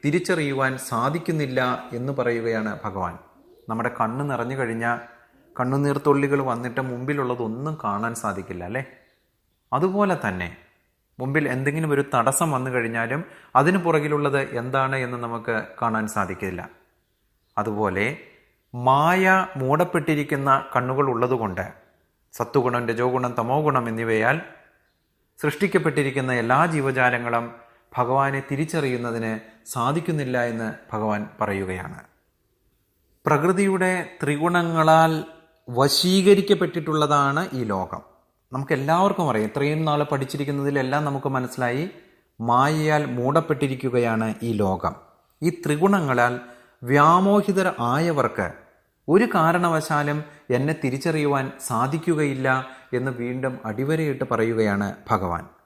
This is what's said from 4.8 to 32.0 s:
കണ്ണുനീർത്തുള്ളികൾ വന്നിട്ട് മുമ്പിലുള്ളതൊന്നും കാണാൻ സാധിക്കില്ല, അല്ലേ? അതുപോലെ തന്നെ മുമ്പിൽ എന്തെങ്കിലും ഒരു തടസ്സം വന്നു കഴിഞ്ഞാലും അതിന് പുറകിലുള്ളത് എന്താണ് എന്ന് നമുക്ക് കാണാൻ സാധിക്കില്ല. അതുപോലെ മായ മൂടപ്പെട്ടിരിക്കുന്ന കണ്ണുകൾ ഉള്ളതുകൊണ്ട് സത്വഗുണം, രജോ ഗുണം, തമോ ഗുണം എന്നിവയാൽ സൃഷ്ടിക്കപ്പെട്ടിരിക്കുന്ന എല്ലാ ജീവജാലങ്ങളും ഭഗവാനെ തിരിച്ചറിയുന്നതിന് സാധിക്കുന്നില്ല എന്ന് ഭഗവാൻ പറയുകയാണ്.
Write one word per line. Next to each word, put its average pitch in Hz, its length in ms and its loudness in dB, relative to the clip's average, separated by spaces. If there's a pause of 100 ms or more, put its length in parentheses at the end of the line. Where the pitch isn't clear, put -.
കണ്ണുനീർത്തുള്ളികൾ 139 840 2
വന്നിട്ട് 123 400 -4
മുമ്പിലുള്ളതൊന്നും 127 960 -4
കാണാൻ 113 380 -4
സാധിക്കില്ല, 92 480 -8
അല്ലേ? 117 200 -6 (880)
അതുപോലെ 185 440 2
തന്നെ 92 340 -4 (680)
മുമ്പിൽ 139 280 0
എന്തെങ്കിലും 143 440 -2
ഒരു 143 120 2 (100)
തടസ്സം 135 380 2
വന്നു 131 200 -2
കഴിഞ്ഞാലും 117 500 -2 (340)
അതിന് 160 220 6
പുറകിലുള്ളത് 147 640 2 (160)
എന്താണ് 131 380 -2
എന്ന് 123 220 -4
നമുക്ക് 117 380 -4 (180)
കാണാൻ 110 340 -2
സാധിക്കില്ല. 92 540 -4 (960)
അതുപോലെ 104 480 -2 (680)
മായ 147 520 2 (320)
മൂടപ്പെട്ടിരിക്കുന്ന 143 920 0 (180)
കണ്ണുകൾ 131 420 0
ഉള്ളതുകൊണ്ട് 117 560 0 (680)
സത്വഗുണം, 123 540 0
രജോ 117 220 0
ഗുണം, 127 220 -2
തമോ 120 300 0
ഗുണം 139 280 2
എന്നിവയാൽ 113 480 0 (1000)
സൃഷ്ടിക്കപ്പെട്ടിരിക്കുന്ന 147 960 0
എല്ലാ 120 320 2
ജീവജാലങ്ങളും 127 800 0 (480)
ഭഗവാനെ 135 460 0
തിരിച്ചറിയുന്നതിന് 123 960 -4 (340)
സാധിക്കുന്നില്ല 139 760 -2
എന്ന് 113 260 -4 (180)
ഭഗവാൻ 107 340 -2 (140)
പറയുകയാണ്. 92 640 -4 (1300)